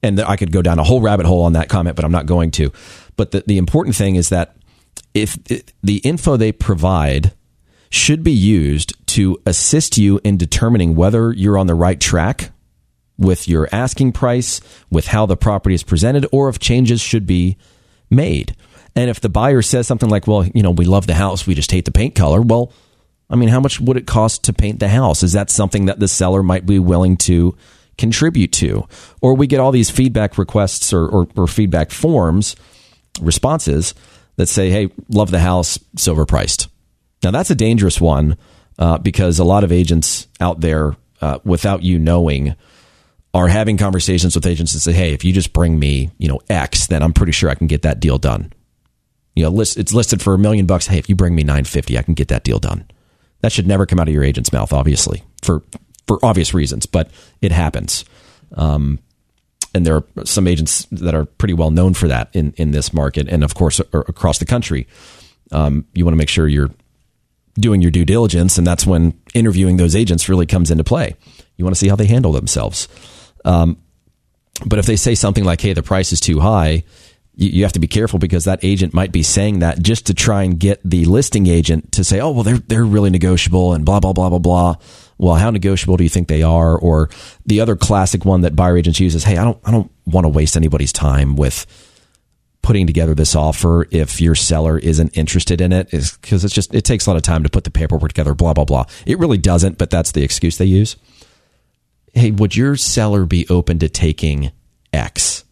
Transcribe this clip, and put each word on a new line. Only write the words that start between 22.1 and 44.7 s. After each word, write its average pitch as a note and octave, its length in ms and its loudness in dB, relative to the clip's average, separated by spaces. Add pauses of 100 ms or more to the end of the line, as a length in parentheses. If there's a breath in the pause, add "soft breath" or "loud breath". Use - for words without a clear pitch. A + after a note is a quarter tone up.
color," D#2 260 4
well, A#2+ 320 0 (560 soft breath)
I - 60 -4
mean, A#2+ 140 2
how B2 100 2
much C3+ 200 -2
would B2+ 160 0
it B2 120 -6
cost A2 380 -2
to A2 80 0
paint G#2+ 260 -2
the G2+ 100 -2
house? G#2+ 340 2
Is F2 100 2
that G2+ 180 -2
something G2 340 0
that G2 140 -2
the G2+ 80 0
seller F#2 360 0
might F2+ 220 0
be G2 140 2
willing F2+ 380 2
to F2 380 2 (440 soft breath)
contribute A#2+ 540 0
to? G#1 340 -2 (340 loud breath)
Or B2+ 140 4
we C#3 100 2
get C#3 140 0
all C3 120 2
these A#2+ 200 2
feedback A#2 480 -2
requests G2 520 -2
or, E2+ 160 0
or, F2+ 280 0
or F#2 100 0
feedback E2+ 460 0
forms, G#2 640 0 (680 soft breath)
responses E2 720 -2 (440 soft breath)
that F2 100 0
say, F#2+ 240 0
"Hey, G2 180 -2 (200)
love G#2 200 0
the F2+ 100 0
house, F2+ 380 0 (180)
silver D#2 300 0
priced." - 440 -2 (540)
Now, F2+ 80 0
that's D3+ 180 -4
a E3+ 60 2
dangerous A2 460 2
one, D2+ 360 2 (400 soft breath)
uh, E2 200 0
because F2 420 0
a F#2 60 4
lot G2 180 4
of F2 80 0
agents E2+ 560 0 (140)
out E2+ 180 -4
there, D#2 380 -2 (240)
uh, C#2+ 240 -6
without F#2+ 360 -2
you F2+ 160 0
knowing, D#2+ 560 0 (800 soft breath)
are F#2 140 2
having G#2 300 0
conversations F#2 580 0
with D#2 100 -2
agents E2+ 280 -2